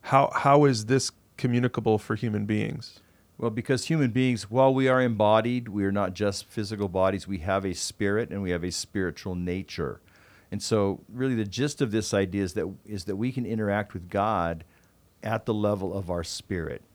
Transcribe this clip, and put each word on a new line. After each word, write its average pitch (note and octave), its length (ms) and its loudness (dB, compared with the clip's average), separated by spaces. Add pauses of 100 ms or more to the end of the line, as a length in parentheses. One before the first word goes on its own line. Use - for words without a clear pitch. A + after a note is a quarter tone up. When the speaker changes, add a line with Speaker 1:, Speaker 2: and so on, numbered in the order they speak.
Speaker 1:
how, C3+ 340 2
how C#3+ 300 6
is A2+ 220 2
this C3 240 2 (260)
communicable A#2+ 600 2
for - 180 -2
human G#2+ 300 -2
beings? G#2+ 540 -4 (380)
Speaker 2:
Well, A#2+ 140 -2
because A#2+ 340 -2
human D3 260 2
beings, A#2+ 400 0
while C3 220 6
we C3 140 4
are B2+ 140 4
embodied, A2+ 680 4
we G2 160 -2
are G2 60 2
not G2 220 0
just G2+ 320 -2
physical G#2 440 -4
bodies. F#2+ 380 0
We F#2 120 -4
have F#2+ 260 -2
a F#2 80 -2
spirit G#2 560 -2
and G2 140 -6
we F2+ 80 -2
have F2 120 -2
a F2+ 80 -4
spiritual F#2 640 -4
nature. F2+ 640 -6 (520)
And G#2 100 -6
so G2+ 460 0
really B2+ 280 -4
the A2 100 0
gist A#2+ 360 -4
of A#2 100 0
this A2 220 -2
idea G2 300 2
is F2+ 100 -4
that, F#2 140 -2 (180)
is G2+ 200 -8
that G2+ 100 -4
we A#2+ 160 -2
can B2 140 -4
interact G#2 480 -2
with F2 160 -12
God F2+ 540 0 (600)
at A2+ 220 -4
the A#2 80 0
level G#2 440 0
of F2+ 140 -6
our F2 120 -2
spirit. - 580 -6 (140)